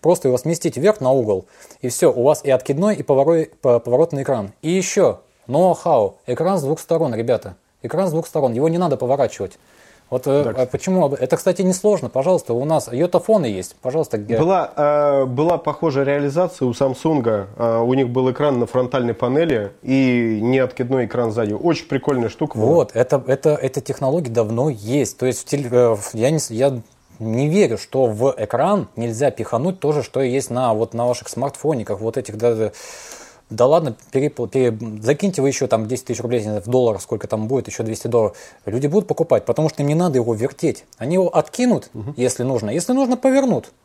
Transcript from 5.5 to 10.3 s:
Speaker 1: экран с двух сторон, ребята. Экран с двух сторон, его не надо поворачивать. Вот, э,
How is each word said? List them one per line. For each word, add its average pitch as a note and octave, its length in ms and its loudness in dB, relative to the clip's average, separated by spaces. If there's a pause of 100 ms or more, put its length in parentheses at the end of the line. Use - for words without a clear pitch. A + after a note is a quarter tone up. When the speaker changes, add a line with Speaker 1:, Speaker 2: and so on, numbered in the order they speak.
Speaker 1:
экран E3 320 0
с - 20 -2
двух C#3 180 -2
сторон, D#3+ 360 -2
ребята. A2+ 400 -2 (260)
Экран F3 260 -2
с E3 40 -2
двух D#3+ 160 -2
сторон, C3+ 260 0
его C#3+ 160 2
не E3 80 0
надо D#3+ 200 0
поворачивать. B2 600 -2 (540)
Вот, B2 140 -4
э, C#3+ 180 2